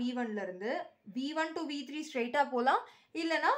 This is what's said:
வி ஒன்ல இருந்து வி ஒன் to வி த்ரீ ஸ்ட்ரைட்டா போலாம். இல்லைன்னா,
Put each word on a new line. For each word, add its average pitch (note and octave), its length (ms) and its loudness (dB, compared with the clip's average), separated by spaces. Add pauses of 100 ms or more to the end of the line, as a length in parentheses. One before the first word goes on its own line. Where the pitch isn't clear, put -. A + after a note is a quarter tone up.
வி A#3+ 60 0 (140)
ஒன்ல G#3+ 200 -2
இருந்து F#3+ 420 -4 (300)
வி C#4 200 -2
ஒன் D#4+ 200 0
to E4+ 80 -4
வி C#4+ 260 -4
த்ரீ D4+ 200 -6
ஸ்ட்ரைட்டா B3 420 2
போலாம். C4 340 4 (300)
இல்லைன்னா, D#4+ 440 2